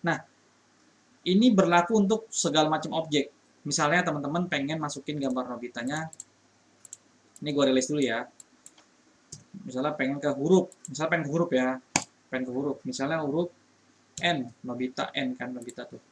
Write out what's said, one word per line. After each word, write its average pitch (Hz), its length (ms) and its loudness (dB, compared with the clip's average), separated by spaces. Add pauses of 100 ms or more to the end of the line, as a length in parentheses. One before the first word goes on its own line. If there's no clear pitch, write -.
Nah, 156 160 -2 (1040)
ini 214 240 6
berlaku 180 480 4
untuk 208 320 2
segala 156 400 2
macam 156 240 -2
objek. 151 400 0 (260)
Misalnya 151 400 2
teman-teman 160 480 -2
pengen 151 320 -2
masukin 147 400 -6
gambar 127 320 -2
Nobitanya, 123 560 -6 (1400)
ini 147 80 -4
gua 139 160 4
rilis 131 240 2
dulu 147 80 0
ya. 123 240 0 (1400)
Misalnya 131 240 -2
pengen 139 240 -2
ke 147 160 -2
huruf, 165 400 4 (160)
misalnya 156 240 -4
pengen 165 160 0
ke 139 80 -4
huruf 170 160 2
ya, 127 160 2 (640)
pengen 131 160 -4
ke 123 80 -8
huruf. 131 320 -2
Misalnya 139 320 -2
huruf 156 320 -2 (720)
N, 143 240 0 (160)
Nobita 127 480 -4
N 127 240 -4
kan, 123 160 -8
Nobita 120 320 -12
tuh. - 160 -18 (120)